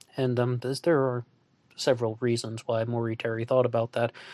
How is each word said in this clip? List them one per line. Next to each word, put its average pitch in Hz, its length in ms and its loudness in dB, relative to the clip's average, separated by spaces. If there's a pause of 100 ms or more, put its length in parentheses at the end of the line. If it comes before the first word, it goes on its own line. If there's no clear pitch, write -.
(180)
And, 127 200 0
um, 123 200 2
this, 127 220 -6
there 165 200 4
are 123 240 0 (560)
several 117 400 0
reasons 117 460 -2
why 113 180 0
Maury 117 320 -2
Terry 113 280 -4
thought 127 220 4
about 117 260 -2
that, 117 200 -2 (220)